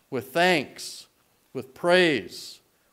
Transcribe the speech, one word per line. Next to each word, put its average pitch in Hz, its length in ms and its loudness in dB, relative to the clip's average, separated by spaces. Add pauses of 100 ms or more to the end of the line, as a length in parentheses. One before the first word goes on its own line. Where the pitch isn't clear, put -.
with 123 220 -8
thanks, - 760 -2 (460)
with 127 200 -12
praise, 170 840 0 (340)